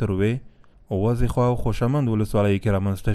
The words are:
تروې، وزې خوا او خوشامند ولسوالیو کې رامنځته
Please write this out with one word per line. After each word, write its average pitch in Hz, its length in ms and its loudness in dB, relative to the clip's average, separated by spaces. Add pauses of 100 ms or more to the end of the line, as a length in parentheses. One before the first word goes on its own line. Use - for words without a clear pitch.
تروې، 101 320 0 (560)
وزې 113 420 0
خوا 123 200 2
او 120 100 -2
خوشامند 123 500 0
ولسوالیو 104 480 0
کې 104 160 0
رامنځته 98 380 -2